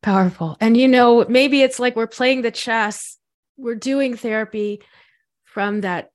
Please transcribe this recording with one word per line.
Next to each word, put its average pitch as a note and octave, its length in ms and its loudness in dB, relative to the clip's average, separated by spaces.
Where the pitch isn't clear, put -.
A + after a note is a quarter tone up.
powerful. F3+ 560 -2
And, A3+ 180 2
you C4 120 4
know, A#3+ 400 6
maybe C4+ 340 2
it's C4 160 0
like B3 160 -2
we're A3+ 140 -4
playing B3+ 340 -2
the A3+ 80 -4
chess, A3 680 -6
we're A#3 200 -8
doing C4 400 -2
therapy G#3+ 680 -6
from G3+ 380 -4
that F3+ 320 -6